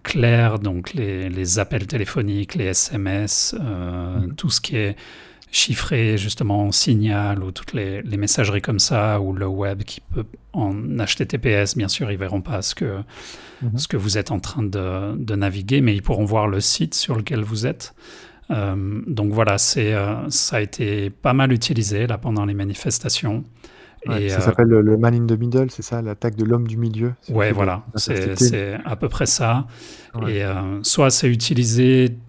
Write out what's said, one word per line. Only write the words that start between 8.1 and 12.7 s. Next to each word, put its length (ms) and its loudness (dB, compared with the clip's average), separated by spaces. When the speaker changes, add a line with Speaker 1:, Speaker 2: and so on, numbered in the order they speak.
Speaker 1:
messageries 440 2
comme 160 -2
ça, 440 2
ou 100 -2
le 160 -2
web 360 -2
qui 180 -16
peut, 240 -4
en 220 -2
H 420 -2
T 100 -2
T 120 -4
P 120 0
S, 280 2
bien 100 0
sûr, 240 -2
ils 60 -4
verront 240 -4
pas 200 -4
ce 140 -6